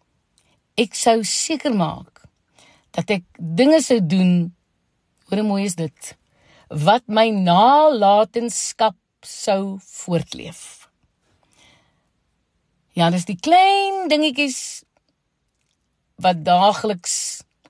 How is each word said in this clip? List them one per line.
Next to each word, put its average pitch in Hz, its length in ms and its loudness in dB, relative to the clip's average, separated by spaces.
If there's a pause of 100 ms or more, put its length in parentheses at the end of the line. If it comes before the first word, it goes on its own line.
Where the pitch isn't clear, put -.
(760)
Ek 226 160 -2
sou 226 320 0
seker 277 480 -4
maak - 540 -6 (680)
dat - 220 -6
ek 180 100 -6 (160)
dinge 240 400 2
sou 247 200 0
doen," 180 520 2 (760)
hoor 196 120 -2
hoe 214 80 -2
mooi 196 160 -2
is 190 100 -6
dit, - 420 -10 (520)
"wat 185 400 0
my 220 220 2
nalatenskap 220 1700 2 (260)
sou 196 580 -4
voortleef." - 1080 -10 (2000)
Ja, 170 180 0
dis 175 140 -2
die 185 160 -10
klein 392 680 2
dingetjies 285 760 -2 (1300)
wat 175 280 0
daagliks 190 1000 0 (260)